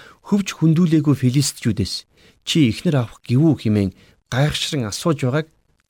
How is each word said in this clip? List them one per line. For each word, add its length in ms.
хөвч 400
хөндүүлээгүй 560
филистчүүдээс 760
чи 240
эхнэр 320
авах 240
гэвүү 400
хэмээн 240
гайхшран 560
асууж 400
байгааг 240